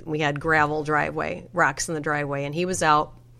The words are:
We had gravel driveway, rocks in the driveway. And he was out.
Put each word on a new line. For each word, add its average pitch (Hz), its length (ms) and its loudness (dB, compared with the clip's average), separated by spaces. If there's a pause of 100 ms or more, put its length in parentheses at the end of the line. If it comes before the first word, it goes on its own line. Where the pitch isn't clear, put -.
We 151 140 -4
had 143 200 0
gravel 151 440 2
driveway, 156 680 -2
rocks 156 360 0
in 165 60 -2
the 147 60 -4
driveway. 143 440 -2
And 143 100 -6
he 175 100 0
was 180 180 -4
out. 151 300 4 (260)